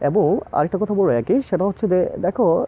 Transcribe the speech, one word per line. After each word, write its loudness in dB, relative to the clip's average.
এবং 2
আরেকটা -2
কথা -2
বলে 2
রাখি, 0
সেটা -2
হচ্ছে -4
যে 0
দেখো, 0